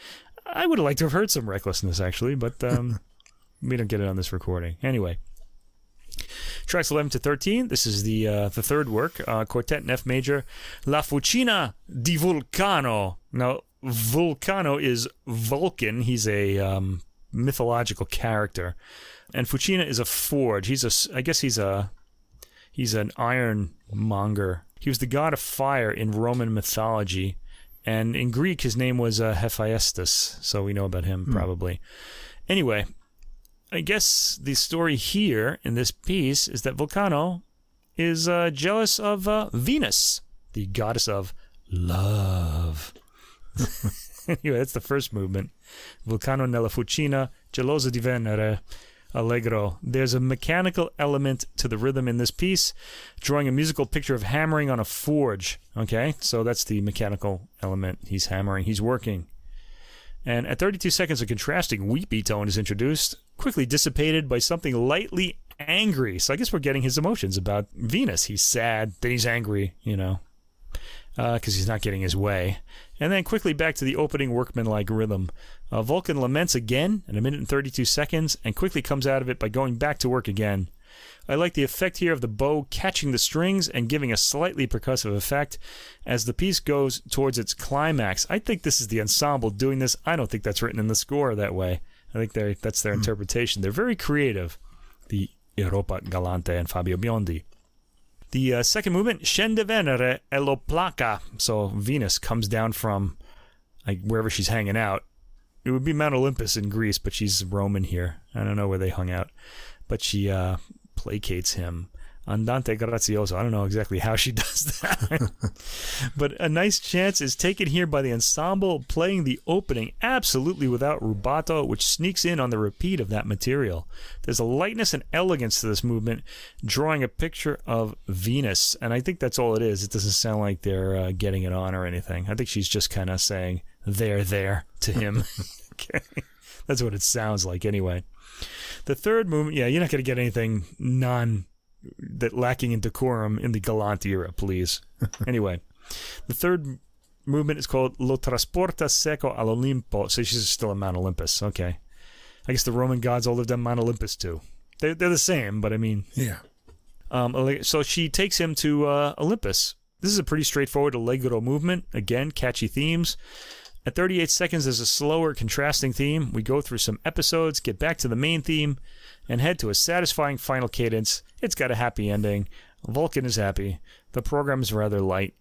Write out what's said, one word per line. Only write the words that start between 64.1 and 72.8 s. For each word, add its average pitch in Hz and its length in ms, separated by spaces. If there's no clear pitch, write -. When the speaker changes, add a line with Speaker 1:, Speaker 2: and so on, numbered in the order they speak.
Speaker 1:
by 123 100
something 123 480
lightly 175 540
angry. 143 640
So - 120
I 143 40
guess 233 160
we're 165 80
getting 139 220
his 131 140
emotions 151 400
about 101 380
Venus. 120 520
He's 104 140
sad, 113 600
then 123 100
he's 120 160
angry, 104 560
you 107 140
know, 95 240
uh, 117 220
'cause 101 160
he's 95 100
not 107 160
getting 98 200
his 92 120
way. 95 440